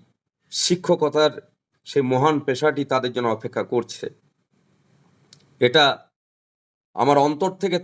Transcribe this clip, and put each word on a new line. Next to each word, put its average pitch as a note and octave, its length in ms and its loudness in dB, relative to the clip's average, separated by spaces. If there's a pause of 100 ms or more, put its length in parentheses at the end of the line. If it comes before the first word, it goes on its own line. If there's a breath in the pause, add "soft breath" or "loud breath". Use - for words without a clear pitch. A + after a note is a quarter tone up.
(520)
শিক্ষকতার D3+ 800 0 (540)
সেই C#3 260 -2
মহান D3 240 2 (100)
পেশাটি C#3 360 -2 (100)
তাদের C3 220 -2
জন্য B2 220 -2
অপেক্ষা A2 360 -6
করছে। - 340 -4 (1600)
এটা C#3+ 180 4 (1120)
আমার C#3+ 300 4
অন্তর D3+ 240 -2 (120)
থেকে F3+ 220 -2